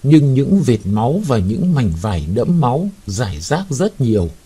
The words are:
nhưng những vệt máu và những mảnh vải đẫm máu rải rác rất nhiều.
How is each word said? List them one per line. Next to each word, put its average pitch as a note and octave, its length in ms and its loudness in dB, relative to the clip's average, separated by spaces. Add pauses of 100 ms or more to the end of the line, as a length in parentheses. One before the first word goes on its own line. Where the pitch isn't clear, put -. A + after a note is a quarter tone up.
nhưng C#3+ 300 4
những F#3 280 2
vệt A#2 240 2
máu A#2 420 0
và B2 100 2
những A#2 380 0
mảnh A#2 160 0 (100)
vải F2 240 -2 (100)
đẫm E3 240 0
máu D3+ 300 0 (180)
rải G2 340 -6
rác E3+ 280 -4
rất C#3+ 320 -4
nhiều. G#2+ 280 0 (160)